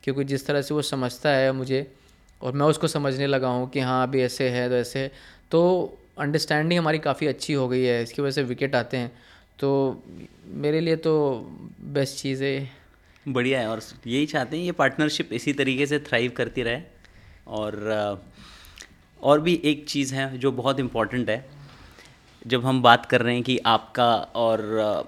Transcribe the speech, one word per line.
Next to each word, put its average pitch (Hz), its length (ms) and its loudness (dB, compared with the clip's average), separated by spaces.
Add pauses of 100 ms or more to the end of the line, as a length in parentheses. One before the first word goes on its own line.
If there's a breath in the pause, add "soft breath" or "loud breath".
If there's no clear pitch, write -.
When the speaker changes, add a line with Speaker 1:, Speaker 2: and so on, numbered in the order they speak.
Speaker 1:
क्योंकि 139 200 -2
जिस 135 240 -4
तरह 143 140 0
से 143 120 -4
वो 151 80 0
समझता 131 480 -2
है 135 220 4
मुझे 135 400 -4 (500 soft breath)
और 127 120 -4
मैं 143 120 2
उसको 156 220 4
समझने 139 400 0
लगा 131 200 0
हूँ 127 220 -2
कि 143 100 -4
हाँ, 127 280 2
अभी 135 140 0
ऐसे 127 280 0
है 123 200 -2
तो 127 60 0
ऐसे 120 240 -2
है। 135 120 -6 (400 loud breath)
तो 175 420 4 (260)
understanding 156 600 2
हमारी 160 200 2
काफ़ी 151 280 0
अच्छी 139 260 -2
हो 131 160 0
गई 127 140 2
है, 120 200 2
इसकी 117 180 -6
वजह 139 100 0
से 139 120 -2
wicket 131 320 -2
आते 120 220 -2
हैं। 120 140 -4 (480 loud breath)
तो 139 420 0 (440)
मेरे 147 340 -2
लिए 165 160 0
तो 151 500 0 (360)
best 139 360 -2
चीज़ 135 260 -4
है। 139 260 -4 (580 loud breath)
Speaker 2:
बढ़िया 127 320 0
है, 113 80 0
और 110 140 -4 (260)
यही 135 180 2
चाहते 147 320 -4
हैं 175 60 -4
ये 175 80 -2
partnership 151 640 0
इसी 143 200 -2
तरीके 135 320 0
से 147 140 0
thrive 123 320 -2
करती 123 320 -4
रहे। 120 180 -4 (680 soft breath)
और, 107 400 -6
अ, 104 280 -2 (1080 loud breath)
और 147 180 6
भी 170 240 2
एक 147 220 0
चीज़ 135 280 -2
है 135 220 -4
जो 135 140 2
बहुत 131 280 0
important 117 500 -2
है, 120 200 -4 (1000 loud breath)
जब 123 180 0
हम 131 160 2
बात 120 240 8
कर 123 160 2
रहे 120 120 2
हैं 120 100 -2
कि 127 220 0
आपका 117 500 2
और, 113 440 0
अ, 107 480 -2